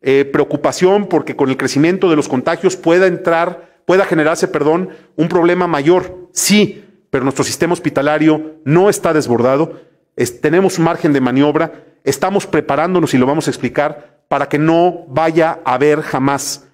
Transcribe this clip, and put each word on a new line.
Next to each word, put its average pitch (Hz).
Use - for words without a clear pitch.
eh, 135
preocupación 180
porque 143
con 135
el 131
crecimiento 165
de 165
los 151
contagios 175
pueda 180
entrar, 170
pueda 185
generarse, 160
perdón, 160
un 160
problema 175
mayor. 170
Sí, -
pero 131
nuestro 135
sistema 165
hospitalario 151
no 175
está 180
desbordado. 135
Es-, -
tenemos 180
un 160
margen 165
de 139
maniobra. 147
Estamos 190
preparándonos, 156
y 139
lo 123
vamos 151
a -
explicar, -
para 143
que 147
no 170
vaya 160
a 127
haber 147
jamás 139